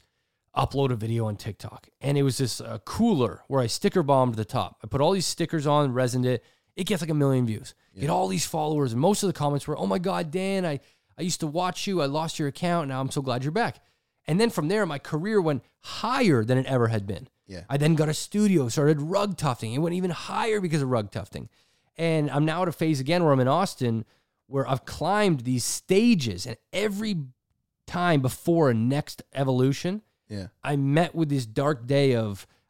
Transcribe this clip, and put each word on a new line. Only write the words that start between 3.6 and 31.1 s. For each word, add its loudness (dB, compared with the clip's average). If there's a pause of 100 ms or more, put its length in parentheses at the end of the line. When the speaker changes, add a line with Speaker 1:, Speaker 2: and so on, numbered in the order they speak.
Speaker 1:
I 0
sticker 0
bombed 4
the -4
top. -6
I -14
put -2
all 4
these 0
stickers -2
on, 4
resined 0
it. 0 (320)
It -6
gets, 0
like, -6
a 0
million 4
views. -6 (180)
Speaker 2:
Yeah. -16
Speaker 1:
Get -2
all 0
these -2
followers. -2
And 0
most 4
of 0
the 0
comments -2
were, -4
"Oh -4
my 0
God, -4
Dan, -2
I, -4 (360)
I -8
used -4
to -4
watch -4
you. 0
I 0
lost -4
your 0
account. -2
Now -4
I'm -4
so -2
glad -2
you're -2
back." -2 (460)
And 2
then 4
from -2
there, 2
my -4
career 0
went 0 (200)
higher 2
than 2
it 0
ever 2
had 0
been. -8 (180)
Speaker 2:
Yeah. -14
Speaker 1:
I -2
then 4
got 2
a -2
studio, 2
started 2
rug -2
tufting. -4
It -2
went -2
even -2
higher -4
because 0
of -2
rug -2
tufting. -10 (480)
And 0
I'm 2
now 0
at 0
a -4
phase 0
again 0
where 4
I'm 6
in 4
Austin 0 (440)
where -4
I've -2
climbed 0
these -2
stages. 2
And -10 (160)
every -2 (720)
time 2
before 2
a 4
next 0 (120)
evolution, 0 (260)
Speaker 2:
Yeah. -8 (160)
Speaker 1:
I -2
met 2